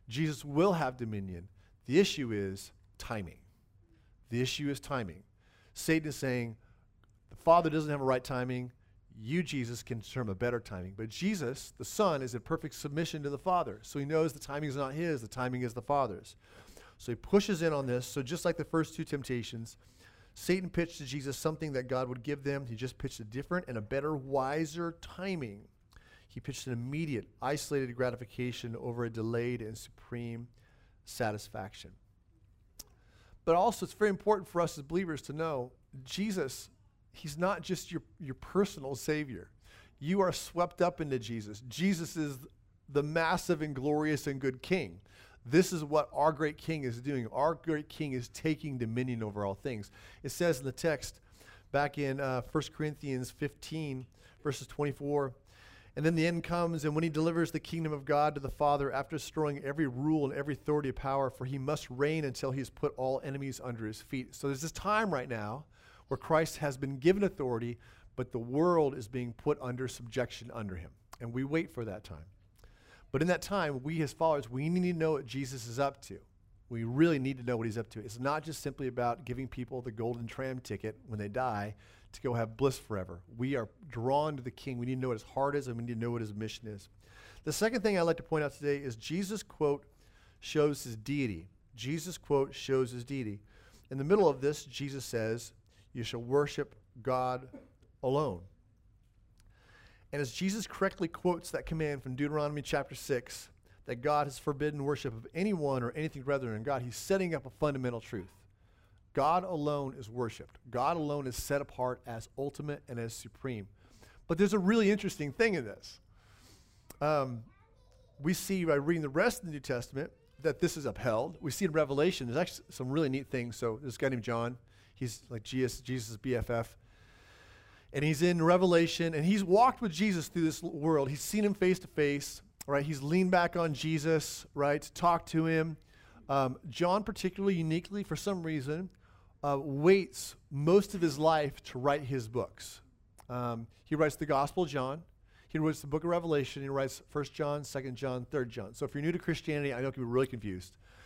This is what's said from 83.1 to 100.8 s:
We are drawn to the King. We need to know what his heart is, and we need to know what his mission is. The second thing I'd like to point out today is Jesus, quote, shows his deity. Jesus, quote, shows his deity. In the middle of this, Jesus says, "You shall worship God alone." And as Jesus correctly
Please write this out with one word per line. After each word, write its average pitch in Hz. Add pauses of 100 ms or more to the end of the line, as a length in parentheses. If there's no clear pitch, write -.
We 131
are 113 (180)
drawn 139
to 123
the 127
King. 123
We 120
need 131
to 127
know 127
what 117
his 107
heart 139
is, 135
and 117
we 117
need 120
to 110
know 117
what 117
his 107
mission 107
is. 104 (540)
The 151
second 220
thing 202
I'd -
like 165
to 165
point 151
out 139
today 143
is 135
Jesus, 185
quote, 147 (540)
shows 147
his 117
deity. 110 (280)
Jesus, 156
quote, 139
shows 131
his 123
deity. 120 (500)
In 135
the 135
middle 185
of 127
this, 147
Jesus 139
says, 113 (400)
"You 123
shall 117
worship 143 (280)
God 127 (540)
alone." 131 (1700)
And 143
as 127
Jesus 190
correctly 190